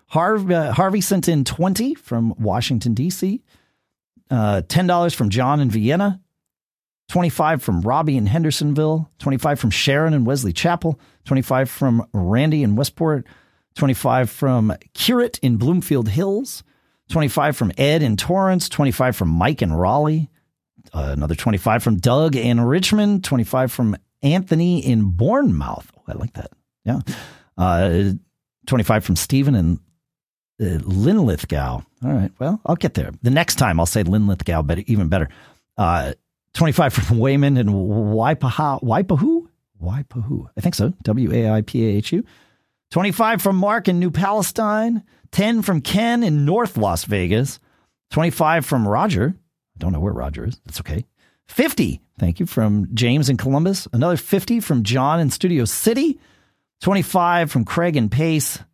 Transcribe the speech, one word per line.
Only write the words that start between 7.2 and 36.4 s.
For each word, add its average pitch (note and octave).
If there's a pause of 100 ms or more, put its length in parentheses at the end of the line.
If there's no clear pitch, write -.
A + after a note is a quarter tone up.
from F2
Robbie C#3
in G#2+
Hendersonville, D#3
twenty-five C#3+
from A2+
Sharon D3+
in C3
Wesley B2
Chapel, E3 (240)
twenty-five C3
from A#2
Randy B2+
in G#2
Westport, C#3+ (480)
twenty-five B2+
from B2 (220)
Curate A#3+
in B2
Bloomfield C3
Hills, G3 (460)
twenty-five D3
from G#2+
Ed D3+
in G#2+
Torrance, F#3
twenty-five C3
from E2+
Mike F#2
in E2+
Raleigh, D3 (600)
uh, C#2
another D2+
twenty-five A2
from A2
Doug C#3
in A#2
Richmond, F#3+
twenty-five B2+
from A2 (260)
Anthony F3
in A2
Bournemouth. G2
Oh, -
I -
like -
that. - (340)
Yeah. A2+ (580)
Uh, F2+ (540)
twenty-five A2
from F2
Stephen C#3
in, F2 (800)
uh, E2+
Linlithgow. F#2+ (220)
All C#3
right. F#3
Well, E3+
I'll F3
get -
there. - (120)
The B2
next D#3
time F2+
I'll E2+
say G#2+
Linlithgow, F#2
but E2
even G#2
better. D#2 (480)
Uh, E2+ (420)